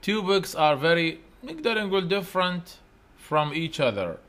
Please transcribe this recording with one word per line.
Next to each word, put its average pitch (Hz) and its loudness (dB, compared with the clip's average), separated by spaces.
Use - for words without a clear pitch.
Two 214 0
books 190 0
are 151 4
very، 165 2
نقدر 254 -4
نقول 190 0
different 180 -2
from 151 2
each 160 -4
other. 101 0